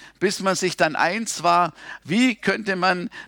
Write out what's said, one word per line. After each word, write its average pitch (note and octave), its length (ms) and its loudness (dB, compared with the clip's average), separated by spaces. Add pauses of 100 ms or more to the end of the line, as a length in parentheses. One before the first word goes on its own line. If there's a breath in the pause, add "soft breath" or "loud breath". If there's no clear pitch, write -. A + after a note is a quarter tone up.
(180 loud breath)
bis F#3+ 220 0
man F#3+ 140 2
sich F3+ 220 -2
dann D#3+ 180 2
eins F#3+ 480 -2
war, F3 300 2 (320 loud breath)
wie A#3 300 2
könnte G3 420 -2
man F3+ 320 0 (200 loud breath)